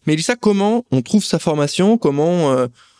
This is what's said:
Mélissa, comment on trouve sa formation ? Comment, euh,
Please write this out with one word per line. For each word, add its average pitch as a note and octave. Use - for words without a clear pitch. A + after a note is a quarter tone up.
Mélissa, D#3+
comment G#3+
on C3
trouve G#3
sa -
formation ? E3+
Comment, D3+
euh, B2+